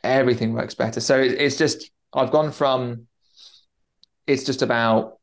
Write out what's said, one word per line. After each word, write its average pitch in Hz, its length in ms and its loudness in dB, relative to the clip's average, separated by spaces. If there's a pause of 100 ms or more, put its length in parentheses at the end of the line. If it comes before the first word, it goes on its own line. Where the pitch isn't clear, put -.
Everything 123 480 0
works - 220 -6
better. 113 260 -4
So 135 200 2
it, 127 120 2
it's 139 240 0
just, - 340 -2 (220)
I've 131 180 -2
gone 151 220 2
from, 123 540 -2 (1200)
it's 135 180 0
just 135 180 -2
about 117 600 0